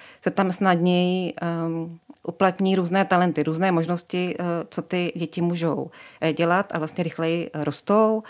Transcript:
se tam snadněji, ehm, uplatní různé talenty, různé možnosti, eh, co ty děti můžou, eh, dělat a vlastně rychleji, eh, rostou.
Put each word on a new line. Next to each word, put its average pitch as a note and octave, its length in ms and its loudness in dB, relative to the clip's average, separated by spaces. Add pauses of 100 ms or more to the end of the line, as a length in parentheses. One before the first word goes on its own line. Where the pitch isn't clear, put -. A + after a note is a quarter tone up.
(200)
se F3+ 100 0
tam F#3+ 220 2
snadněji, F3+ 880 2
ehm, E3 580 -4 (300)
uplatní F#3+ 480 2
různé F#3 280 2
talenty, F3 380 2
různé D#3+ 300 0
možnosti, F3 680 -2
eh, F3 60 -4 (260)
co F3 120 -6
ty F3 340 -2
děti E3 240 -4
můžou, E3+ 500 0 (300)
eh, D#3+ 120 2
dělat F3 420 2
a E3+ 40 -2
vlastně D#3 260 -4
rychleji, E3 500 -2
eh, D3+ 100 -4
rostou. A3 640 2